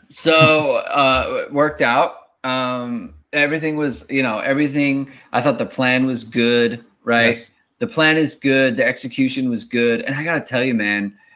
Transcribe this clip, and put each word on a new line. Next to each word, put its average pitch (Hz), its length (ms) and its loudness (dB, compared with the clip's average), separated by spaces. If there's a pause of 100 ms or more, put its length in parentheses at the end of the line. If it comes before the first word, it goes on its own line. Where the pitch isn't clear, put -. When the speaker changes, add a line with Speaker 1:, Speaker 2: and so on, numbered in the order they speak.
Speaker 1:
So, 156 680 4
<laughs> - 0 -
uh, 131 720 0
it - 60 -14
worked 147 300 0
out. 135 320 2 (300)
Um, 127 720 -6 (180)
everything 151 440 0
was, 143 340 -4
you 135 120 0
know, 113 160 -2
everything, 139 720 0 (220)
I 123 80 0
thought 127 180 0
the 117 80 -4
plan 127 400 0
was 117 180 -4
good, 117 600 0 (200)
right? 117 220 2
Speaker 2:
Yes. - 260 -2 (260)
Speaker 1:
The 120 80 -4
plan 156 300 2
is 147 180 0
good. 135 420 2
The 123 100 0
execution 127 640 -2
was 113 140 -4
good. 117 380 0
And 135 120 -6
I 147 100 -6
gotta 160 200 -2
tell 127 200 -2
you, 127 100 0
man, 104 400 -2 (220)